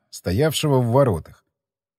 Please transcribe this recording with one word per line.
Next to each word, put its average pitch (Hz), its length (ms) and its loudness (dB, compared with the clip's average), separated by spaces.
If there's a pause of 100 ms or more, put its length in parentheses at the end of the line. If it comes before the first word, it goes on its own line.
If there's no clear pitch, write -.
(100)
стоявшего 131 720 -2
в 120 100 -2
воротах. 120 540 0 (540)